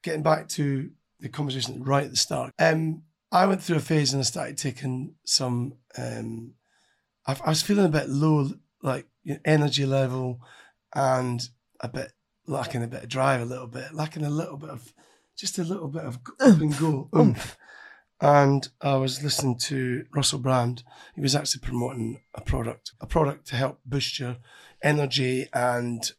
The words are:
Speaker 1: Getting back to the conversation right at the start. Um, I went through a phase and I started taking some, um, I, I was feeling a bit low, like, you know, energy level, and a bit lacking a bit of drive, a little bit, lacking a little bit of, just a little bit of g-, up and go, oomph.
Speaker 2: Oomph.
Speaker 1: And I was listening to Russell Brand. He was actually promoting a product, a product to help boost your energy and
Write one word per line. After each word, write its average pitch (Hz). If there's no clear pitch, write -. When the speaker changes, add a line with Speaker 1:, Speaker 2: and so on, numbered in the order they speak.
Speaker 1:
Getting 156
back 156
to 143
the 131
conversation 131
right 139
at 131
the 127
start. -
Um, 160
I 185
went 190
through 170
a 143
phase 147
and 139
I 135
started -
taking 127
some, 123
um, 117
I, 135
I 156
was 156
feeling 202
a 175
bit 147
low, 147
like, 135
you 147
know, 139
energy 147
level, 127
and 127
a 123
bit -
lacking 127
a 117
bit 120
of 120
drive, 131
a 117
little 127
bit, 127
lacking 156
a 147
little 147
bit 156
of, 135
just -
a 175
little 165
bit 156
of 127
g-, -
up 233
and 147
go, 151
oomph. -
Speaker 2:
Oomph. -
Speaker 1:
And 139
I 139
was 131
listening 135
to 127
Russell 143
Brand. 123
He 156
was 139
actually 143
promoting 120
a -
product, -
a -
product 151
to 123
help 131
boost 131
your 123
energy 135
and 120